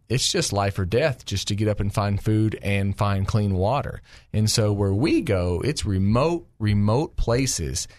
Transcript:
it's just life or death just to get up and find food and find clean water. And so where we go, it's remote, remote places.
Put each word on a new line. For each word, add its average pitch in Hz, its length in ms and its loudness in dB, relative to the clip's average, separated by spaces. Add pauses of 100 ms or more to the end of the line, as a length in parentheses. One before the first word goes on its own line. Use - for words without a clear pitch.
it's 120 200 0
just - 220 -2
life 101 260 0
or 95 80 -2
death 123 380 0
just - 260 -6
to 104 60 -2
get 107 140 0
up 104 100 -2
and 101 140 -2
find 101 280 0
food 107 400 0
and 98 360 0
find 98 280 0
clean 104 280 0
water. 107 480 -2 (320)
And 107 160 2
so 107 240 2
where 101 200 2
we 226 280 2
go, 90 420 0
it's 151 220 -4
remote, 113 640 2 (120)
remote 107 560 2
places. 117 720 0 (120)